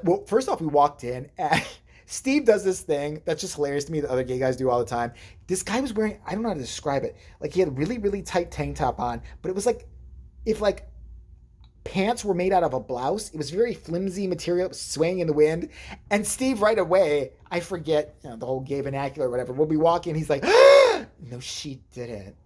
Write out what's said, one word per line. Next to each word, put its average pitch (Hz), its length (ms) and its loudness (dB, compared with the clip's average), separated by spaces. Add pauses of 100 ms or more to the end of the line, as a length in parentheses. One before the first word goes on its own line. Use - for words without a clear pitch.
well, 196 220 2
first 262 220 2
off, 339 120 -2
we 165 60 -4
walked 143 380 2
in, 127 320 -6
and 160 260 0 (240)
<laughs> - 200 -20
Steve 277 380 0
does 208 200 6
this 185 160 0
thing 151 440 -4
that's 160 160 -2
just - 140 -8
hilarious 143 300 -2
to 147 80 -8
me 156 80 -2
that 143 100 -4
other 131 140 0
gay 127 140 -4
guys 131 180 0
do 127 140 0
all 123 80 4
the 120 60 0
time. 120 280 -4 (340)
This 185 160 -2
guy 214 180 -2
was 269 120 -4
wearing, 208 340 -2
I - 60 -8
don't 202 100 -4
know 233 60 -4
how 202 60 -4
to 151 60 -6
describe 139 440 -4
it. - 120 -8 (240)
Like, 147 120 -6
he 175 80 0
had 180 80 4
a 143 40 -6
really, 160 260 -4
really 202 240 -4
tight 175 280 -2
tank 143 260 -6
top 160 240 -2
on, 120 220 -4 (200)
but 185 80 -6
it 185 40 -6
was 196 120 -4
like, 240 200 -2 (600)
if, 220 140 -2
like, 202 280 -2 (960)
pants 202 400 -2
were 202 100 0
made 180 180 0
out 185 100 4
of 143 120 0
a 127 60 -2
blouse, 131 500 -4
it - 60 -18
was 143 140 -6
very 208 240 0
flimsy 185 520 -6
material, 180 460 -2
swaying 170 460 -2
in 170 80 0
the 160 60 0
wind. 156 360 2 (420)
And 208 160 0
Steve 262 360 0
right 214 160 4
away, 160 540 2 (180)
I 175 100 -4
forget, 156 600 -2
you 139 80 -16
know, 117 60 -12
the 113 100 -10
whole 131 140 -4
gay 139 200 -6
vernacular 139 480 -4
or - 20 -2
whatever, 127 220 -4
we'll 143 140 2
be 156 100 0
walking, 165 380 2
he's 156 160 -2
like, 143 140 2
<gasps> 508 760 8
No, 120 180 -12
she 131 400 -10 (120)
didn't. 110 420 -12 (120)